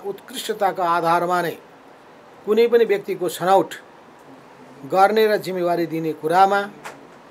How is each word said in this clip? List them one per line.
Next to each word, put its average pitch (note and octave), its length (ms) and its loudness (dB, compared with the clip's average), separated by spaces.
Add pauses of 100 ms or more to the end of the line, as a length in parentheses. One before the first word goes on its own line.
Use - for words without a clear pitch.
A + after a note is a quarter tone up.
उत्कृष्टताको G3+ 760 -6
आधारमा F3 600 0
नै E3 160 -6 (880)
कुनै A3 220 2
पनि A#3 180 4
व्यक्तिको F#3+ 440 -4
छनौट F3+ 440 2 (1160)
गर्ने G3+ 360 4
र G#3 100 2
जिम्मेवारी F3 500 -4
दिने D#3+ 260 -4
कुरामा F#3+ 480 2 (680)